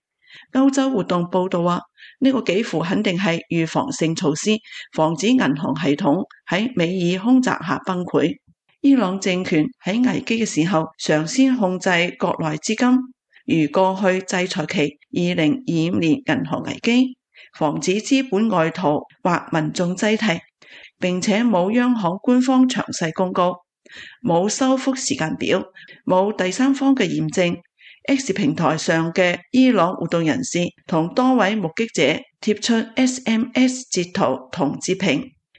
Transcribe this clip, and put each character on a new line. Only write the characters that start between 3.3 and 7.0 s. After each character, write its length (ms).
預 160
防 260
性 240
措 180
施， 160
防 220
止 140
銀 100
行 420
系 160
統 280
喺 240
美 400